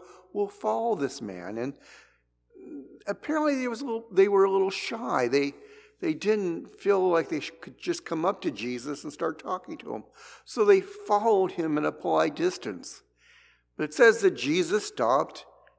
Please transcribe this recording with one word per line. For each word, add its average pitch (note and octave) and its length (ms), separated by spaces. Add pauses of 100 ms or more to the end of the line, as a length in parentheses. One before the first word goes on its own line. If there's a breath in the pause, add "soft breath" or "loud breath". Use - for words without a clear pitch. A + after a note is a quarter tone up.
(340 loud breath)
we'll G3+ 140
follow A3+ 480
this C3+ 260
man." G2 360
And C3 200 (1300 loud breath)
apparently D4 480
they B3+ 140
was A3+ 120
a C#4+ 40
little, A3+ 260
they G3 160
were G3 160
a G3 80
little F#3+ 180
shy. G3 600
They, C#3 240 (480 loud breath)
they D#3+ 120
didn't F#3 540 (100)
feel F#3+ 300
like E3 220
they D3+ 100
sh-, - 120 (100)
could C3 160
just - 280
come D#3+ 200
up G3 160
to D3 100
Jesus B2 540
and - 80
start E3 260
talking F#3 380
to - 180
him. G#2+ 80 (400 loud breath)
So G#3+ 220
they G3 160
followed G#3 720
him D#3+ 240
at D3+ 80
a D3 60
polite D#3+ 440
distance. C#3+ 680 (760 soft breath)
But D#3 80
it D3+ 80
says A3 280
that F#3+ 100
Jesus D#3+ 540
stopped C3 600 (340)